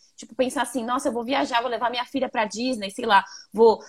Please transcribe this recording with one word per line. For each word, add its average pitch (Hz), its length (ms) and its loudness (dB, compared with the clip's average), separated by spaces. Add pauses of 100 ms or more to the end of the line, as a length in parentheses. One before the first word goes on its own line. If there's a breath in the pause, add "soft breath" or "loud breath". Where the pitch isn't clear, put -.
(160 soft breath)
Tipo, - 200 -18
pensar 254 280 0
assim, 247 200 -4
nossa, 254 260 -2
eu - 20 -4
vou 233 120 -4
viajar, 262 380 0
vou 247 80 -4
levar 233 220 -2
minha 247 140 -6
filha 262 220 -4
pra 226 180 -2
Disney, 214 440 -6
sei - 160 -8
lá, 196 180 4 (300 loud breath)
vou 220 360 6